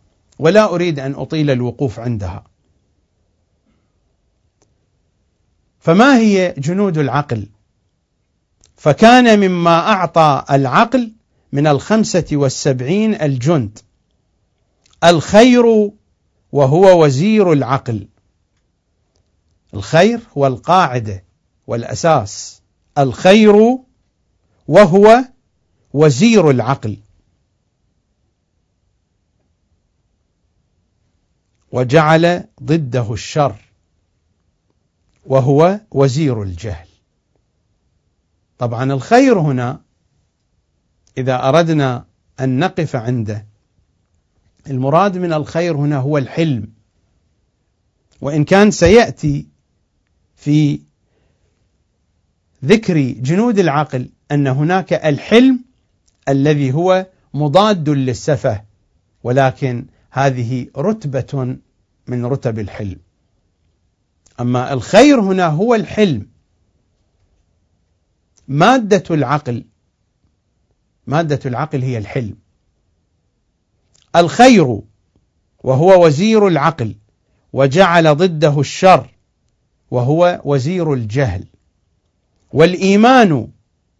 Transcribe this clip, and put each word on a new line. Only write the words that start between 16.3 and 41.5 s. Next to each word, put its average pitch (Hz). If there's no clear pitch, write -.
وهو 160
وزير 180
العقل. 120
الخير 180
هو 139
القاعدة 127
والأساس، 120
الخير 208
وهو 202
وزير 156
العقل، 120
وجعل 160
ضده 127
الشر 123
وهو 143
وزير 135
الجهل. 92
طبعًا 123
الخير 233
هنا 127
إذا 131
أردنا 147